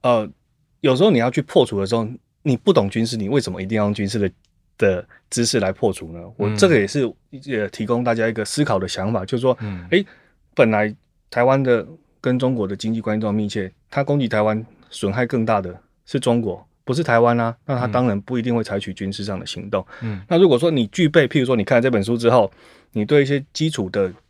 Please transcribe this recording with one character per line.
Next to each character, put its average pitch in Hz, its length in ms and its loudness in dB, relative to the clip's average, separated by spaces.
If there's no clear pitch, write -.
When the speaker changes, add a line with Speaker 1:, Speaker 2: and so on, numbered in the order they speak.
Speaker 1:
呃， 117 260 2
有 131 120 4
时 135 80 2
候 214 80 6
你 139 80 4
要 117 120 0
去 135 100 -2
破 147 240 4
除 101 160 -4
的 98 60 -2
时 107 80 -2
候， 113 120 -2
你 139 120 0
不 202 160 0
懂 113 200 4
军 113 140 -2
事， 117 120 -4
你 104 140 -4
为 139 100 0
什 98 100 -8
么 92 120 -8
一 - 20 -6
定 107 140 -2
要 104 60 2
用 104 100 0
军 104 120 -4
事 107 120 -4
的， 95 120 0
的 95 320 0
知 117 160 -2
识 117 120 -2
来 95 140 0
破 101 180 -2
除 82 220 -12
呢？ 85 80 -16
我 104 180 -2
这 185 140 4
个 151 100 4
也 98 80 2
是， 135 200 -2
Speaker 2:
嗯。 - 80 -6
Speaker 1:
也 131 400 -6
提 110 160 -8
供 120 180 0
大 117 100 0
家 113 140 0
一 117 60 -4
个 110 100 -4
思 - 180 -4
考 113 160 0
的 92 80 -4
想 98 240 -4
法， 101 140 -4
就 123 140 -4
是 - 20 -2
说， 127 220 2
Speaker 2:
嗯。 92 280 -8
Speaker 1:
诶， 196 140 4
本 117 160 4
来 107 240 0
台 120 140 0
湾 135 180 4
的 120 240 0
跟 127 180 0
中 127 160 0
国 104 140 -2
的 98 80 -6
经 110 160 -4
济 113 80 -4
关 107 160 -4
系 107 60 -2
这 110 40 -2
么 101 60 -2
密 107 160 -2
切， 95 240 -6
他 139 140 -2
攻 143 160 0
击 123 80 -2
台 107 140 0
湾 107 200 0
损 101 200 -4
害 123 140 0
更 117 200 -2
大 110 160 2
的 92 140 -10
是 - 160 -4
中 120 200 0
国， 98 240 -6
不 127 100 -4
是 165 80 -2
台 120 160 2
湾 120 220 4
啊， 117 120 -2
那 139 100 -4
他 123 120 -2
当 123 180 0
然 104 140 0
不 127 180 -6
一 113 40 -4
定 120 120 -2
会 113 80 0
采 101 160 -6
取 98 160 -10
军 95 180 -8
事 101 120 -10
上 98 160 -8
的 87 40 -12
行 - 240 -12
动。 101 160 -4
Speaker 2:
嗯。 110 100 -6
嗯。 95 160 -10
Speaker 1:
那 170 100 2
如 185 100 8
果 135 80 8
说 165 140 2
你 127 160 0
具 160 220 0
备， 147 180 4
譬 147 140 0
如 127 40 2
说 123 120 2
你 104 80 0
看 123 140 4
了 117 40 4
这 131 80 2
本 110 140 0
书 117 120 0
之 117 140 4
后， 117 180 4
你 104 120 -2
对 143 180 4
一 135 40 2
些 139 260 -2
基 156 160 -2
础 104 220 -4
的 95 220 -2